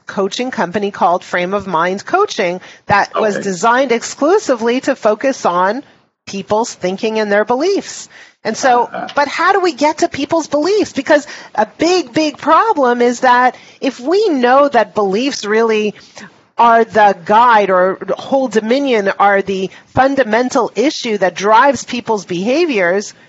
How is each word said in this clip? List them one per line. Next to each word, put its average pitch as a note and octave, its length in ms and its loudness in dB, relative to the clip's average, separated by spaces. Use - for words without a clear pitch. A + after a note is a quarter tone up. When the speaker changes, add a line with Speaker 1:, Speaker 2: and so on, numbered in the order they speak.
Speaker 1:
coaching G#3 420 -4
company G3+ 420 -4
called F3+ 320 0
Frame F3+ 300 -4
of G3 140 -4
Mind F3+ 380 -2
Coaching G#3+ 560 -2
that G3+ 260 0
was G#3+ 220 0
Speaker 2:
Okay. - 80 -6
Speaker 1:
designed A#3 480 0
exclusively B3 920 0
to C4+ 140 -2
focus A3 500 -2
on F#3+ 380 0
people's G#3 480 -4
thinking A3 460 -4
and G#3 120 -2
their G#3 140 2
beliefs. D4+ 640 -2
And G#3+ 120 -4
so, A#3+ 280 2
Speaker 2:
Uh-huh. - 320 -8
Speaker 1:
but C#4+ 120 0
how E4+ 260 0
do G4+ 60 2
we F4 140 0
get D4 260 0
to E4+ 100 2
people's D4+ 380 -4
beliefs? E4+ 460 0
Because C#4+ 340 0
a A3 100 0
big, D#4+ 480 -2
big D4+ 240 -2
problem D4 640 2
is A#3+ 200 0
that B3 340 4
if - 180 -4
we F#4 300 0
know C4+ 400 4
that G#3+ 260 0
beliefs G#3 500 -2
really G#3+ 500 0
are A#3 280 6
the G3+ 400 4
guide G#3+ 440 4
or F#3 300 2
hold C4 340 -2
dominion, A3 580 0
are G3 220 4
the F#3+ 280 -4
fundamental B3+ 880 0
issue A#3 420 -2
that F#3 180 0
drives A3 480 2
people's A3+ 420 -6
behaviors, G3+ 880 -2